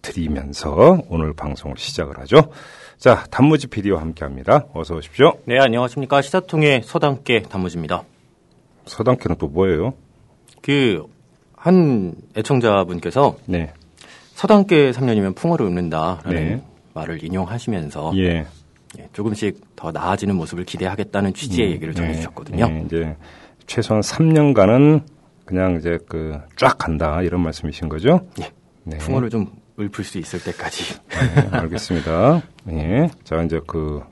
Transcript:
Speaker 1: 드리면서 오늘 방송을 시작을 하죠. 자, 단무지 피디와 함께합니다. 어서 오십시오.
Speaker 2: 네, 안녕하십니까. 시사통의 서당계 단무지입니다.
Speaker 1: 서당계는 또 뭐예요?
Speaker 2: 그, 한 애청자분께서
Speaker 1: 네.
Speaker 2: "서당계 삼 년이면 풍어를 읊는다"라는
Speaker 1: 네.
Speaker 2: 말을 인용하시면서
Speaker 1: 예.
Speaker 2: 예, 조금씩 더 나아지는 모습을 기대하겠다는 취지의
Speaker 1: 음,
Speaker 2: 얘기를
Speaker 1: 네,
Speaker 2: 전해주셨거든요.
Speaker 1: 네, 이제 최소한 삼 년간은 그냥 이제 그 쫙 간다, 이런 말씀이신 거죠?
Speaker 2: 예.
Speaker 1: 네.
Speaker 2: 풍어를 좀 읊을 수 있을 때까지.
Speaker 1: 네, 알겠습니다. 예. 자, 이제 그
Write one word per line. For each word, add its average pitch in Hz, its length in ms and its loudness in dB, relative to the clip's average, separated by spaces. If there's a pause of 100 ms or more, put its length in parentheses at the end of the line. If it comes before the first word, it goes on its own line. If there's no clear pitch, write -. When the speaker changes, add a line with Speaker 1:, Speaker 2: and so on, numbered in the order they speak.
Speaker 1:
드리면서 78 960 2 (100)
오늘 78 240 -2
방송을 71 440 -10
시작을 71 440 -8
하죠. 131 300 6 (460)
자, 117 320 6
단무지 139 380 4
피디와 98 340 -2
함께합니다. 78 720 0
어서 82 220 -8
오십시오. 123 380 2 (120)
Speaker 2:
네, 127 140 2
안녕하십니까. 127 640 2
시사통의 151 600 0
서당계 135 600 0
단무지입니다. 87 580 -6 (840)
Speaker 1:
서당계는 113 520 -2
또 80 100 -4
뭐예요? 90 460 0 (680)
Speaker 2:
그, 123 420 0 (500)
한 139 600 2 (200)
애청자분께서 104 1080 0
Speaker 1:
네. 82 280 -4 (600)
Speaker 2:
"서당계 190 580 4
삼 123 140 -4
년이면 101 300 0
풍어를 165 320 0
읊는다"라는 85 680 -4
Speaker 1:
네. 85 280 -4 (320)
Speaker 2:
말을 80 280 -10
인용하시면서 90 960 -6
Speaker 1:
예. 85 300 0 (520)
Speaker 2:
예, - 140 -20
조금씩 104 640 -6
더 82 160 -10
나아지는 98 420 -2
모습을 87 300 -6
기대하겠다는 98 680 -4
취지의 107 360 -2
Speaker 1:
음, - 20 -2
Speaker 2:
얘기를 78 220 -6
Speaker 1:
네, 85 80 -4
Speaker 2:
전해주셨거든요. 82 680 -4
Speaker 1:
네, 80 180 -4
이제 80 300 -4 (500)
최소한 107 360 -2
삼 160 320 0
년간은 143 720 6 (400)
그냥 92 320 0
이제 85 200 -2 (120)
그 78 280 -8 (200)
쫙 127 200 2
간다, 80 440 -2
이런 87 180 -2
말씀이신 80 480 -6
거죠? 117 400 2 (140)
Speaker 2:
예. - 100 -12 (320)
Speaker 1:
네. 78 140 -12
Speaker 2:
풍어를 123 320 -2
좀 107 180 -2 (320)
읊을 101 240 -8
수 - 140 -10
있을 85 260 -10
때까지. - 560 -10 (100)
Speaker 1:
네, 107 420 0
알겠습니다. 87 880 0 (280)
예. 85 380 0 (160)
자, 82 200 -2
이제 80 220 -2
그 76 360 -6 (100)